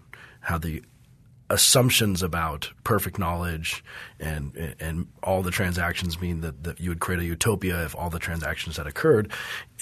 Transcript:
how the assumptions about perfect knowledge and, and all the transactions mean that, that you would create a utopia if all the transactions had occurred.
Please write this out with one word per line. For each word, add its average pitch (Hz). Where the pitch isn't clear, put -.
how 85
the 80
assumptions 104
about 80
perfect 101
knowledge 85
and, 76
and 80
all 92
the 90
transactions 87
mean 87
that, 76
that 82
you 90
would 85
create 87
a 85
utopia 85
if 76
all 85
the 80
transactions 80
had 73
occurred. 107